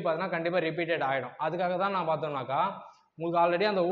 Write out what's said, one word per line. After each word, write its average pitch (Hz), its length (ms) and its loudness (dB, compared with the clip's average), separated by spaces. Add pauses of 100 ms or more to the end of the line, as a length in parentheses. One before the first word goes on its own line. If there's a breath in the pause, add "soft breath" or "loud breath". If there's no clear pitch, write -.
பார்த்தோம்னா 175 300 0
கண்டிப்பா 170 320 0
ரிப்பீட்டட் 160 420 0
ஆயிடும். 127 260 -2 (120)
அதுக்காக 180 360 0
தான் 196 140 0
நான் 170 140 -2
பார்த்தோம்னாக்கா 143 500 -2 (560 loud breath)
உங்களுக்கு 170 260 0
already 175 280 4
அந்த 190 220 2